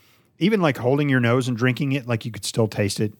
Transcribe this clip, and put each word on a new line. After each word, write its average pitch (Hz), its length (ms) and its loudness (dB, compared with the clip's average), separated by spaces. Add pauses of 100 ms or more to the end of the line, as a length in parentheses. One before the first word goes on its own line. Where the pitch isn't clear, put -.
(380)
even, 196 240 2
like, 139 160 2
holding 143 320 2
your 131 100 4
nose 120 280 2
and 123 100 -2
drinking 127 340 0
it, 135 140 -4
like, 120 180 -4
you 123 60 -8
could 101 140 -12
still 110 240 0
taste 101 320 -2
it. 107 200 -2